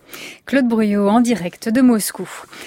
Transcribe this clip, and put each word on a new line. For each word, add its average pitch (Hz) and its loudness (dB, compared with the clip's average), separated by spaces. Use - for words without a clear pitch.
Claude 254 0
Bruyot 208 2
en 220 4
direct 220 -2
de 240 2
Moscou. 220 2